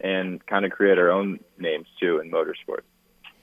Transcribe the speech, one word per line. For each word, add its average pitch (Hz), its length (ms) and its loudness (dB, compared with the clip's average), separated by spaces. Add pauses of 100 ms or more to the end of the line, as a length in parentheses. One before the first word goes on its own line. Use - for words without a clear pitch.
and 92 460 -4
kinda 98 220 0
create 95 300 4
our 87 120 6
own 98 300 0 (180)
names, 82 280 -4 (120)
too, 87 200 0
in 82 120 -8
motorsport. 82 500 -4 (640)